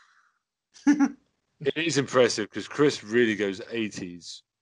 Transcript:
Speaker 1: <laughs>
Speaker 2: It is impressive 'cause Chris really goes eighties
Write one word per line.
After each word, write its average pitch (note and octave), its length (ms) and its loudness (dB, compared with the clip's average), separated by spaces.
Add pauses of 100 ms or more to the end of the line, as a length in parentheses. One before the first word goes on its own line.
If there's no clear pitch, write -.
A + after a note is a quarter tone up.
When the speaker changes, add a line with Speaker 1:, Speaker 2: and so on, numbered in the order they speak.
(840)
Speaker 1:
<laughs> C#4+ 320 2 (480)
Speaker 2:
It C3+ 120 -2
is D#3 200 -2
impressive A#2+ 520 2
'cause G2+ 180 -10
Chris C#3 380 0
really A2 320 2
goes G2 240 -2 (100)
eighties G2 720 -8 (180)